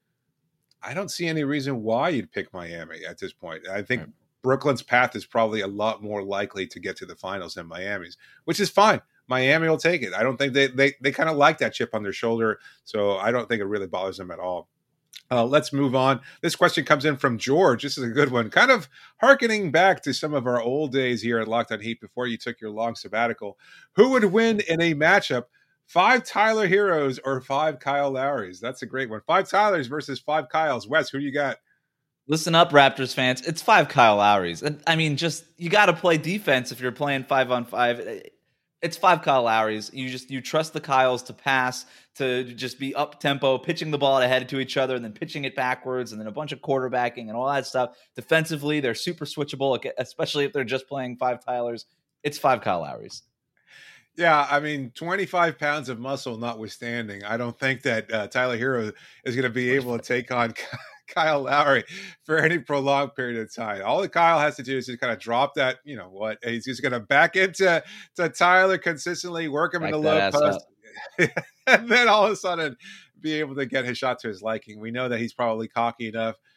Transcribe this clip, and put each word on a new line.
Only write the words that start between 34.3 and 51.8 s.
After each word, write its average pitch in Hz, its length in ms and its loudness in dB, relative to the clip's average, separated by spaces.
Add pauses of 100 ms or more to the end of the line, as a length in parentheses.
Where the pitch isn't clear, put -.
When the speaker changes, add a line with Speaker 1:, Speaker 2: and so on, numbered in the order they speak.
Speaker 2:
And, 151 240 -4
I 165 80 2
mean, 156 220 -2
just, 165 260 -4 (140)
you 170 120 -8
gotta 202 220 6
play 165 260 2
defense 143 540 -2
if 120 80 -14
you're 127 140 -4
playing 139 320 -4
five 131 260 0
on 120 140 -2
five. 117 560 -2 (600)
It's 170 140 -4
five 175 280 4
Kyle 135 200 2
Lowrys. 110 500 0
You 131 140 -8
just, 127 240 -10
you 131 80 -6
trust 160 320 -4
the 156 80 -8
Kyles 131 440 2
to 113 100 -16
pass, 127 520 -2 (300)
to 127 300 -2
just 120 340 -10
be 135 160 -6
up 147 240 -4
tempo, 135 380 0
pitching 151 340 -6
the 147 60 -2
ball 135 240 4
ahead 127 280 2
to 135 120 -4
each 131 160 -4
other, 131 180 0
and 120 80 -6
then 110 80 -10
pitching 147 320 -10
it 131 100 -6
backwards, 127 600 -4
and 107 80 -12
then 107 60 -10
a 104 40 -10
bunch 143 220 -8
of 131 80 -16
quarterbacking 123 640 -2
and 107 40 -12
all 127 200 -2
that 135 140 -2
stuff. 127 320 -4 (180)
Defensively, 151 640 0
they're 120 160 0
super 165 300 -8
switchable, 139 520 -2 (200)
especially 143 480 -4
if 135 80 -6
they're 139 100 -2
just 131 240 -6
playing 127 300 -8
five 123 260 -2
Tylers. 120 440 -6 (360)